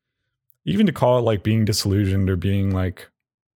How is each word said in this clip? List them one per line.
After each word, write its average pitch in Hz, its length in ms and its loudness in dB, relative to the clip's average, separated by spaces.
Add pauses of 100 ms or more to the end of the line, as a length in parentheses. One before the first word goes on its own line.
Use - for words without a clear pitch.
(640)
even 202 220 2
to - 60 0
call 123 260 2
it, 120 40 0
like, 113 200 0
being 110 220 0
disillusioned 98 680 0
or 95 60 0
being, 98 340 -2
like, 92 400 -6 (460)